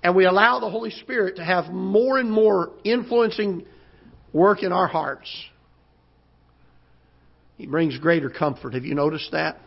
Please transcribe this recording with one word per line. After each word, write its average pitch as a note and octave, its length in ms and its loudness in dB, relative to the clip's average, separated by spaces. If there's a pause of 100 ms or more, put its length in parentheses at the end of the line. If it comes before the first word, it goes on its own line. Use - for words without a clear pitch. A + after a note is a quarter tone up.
and F3+ 140 2
we F#3+ 80 6
allow G#3 340 4
the A3 100 -6
Holy A3 220 -8
Spirit G3+ 460 -4
to E3+ 80 -12
have E3+ 280 0
more G#3 460 0
and A#3+ 120 0
more G#3+ 420 2 (100)
influencing A3 800 0 (720)
work F#3+ 280 4
in F#3 100 -2
our F3+ 140 2
hearts, C#3+ 440 -6 (2250)
He - 100 -18
brings D3+ 300 -2
greater D#3+ 320 0
comfort. C3 460 -6
Have B2+ 100 -6
you C3 100 -6
noticed D3 380 -2
that? D#3+ 340 -4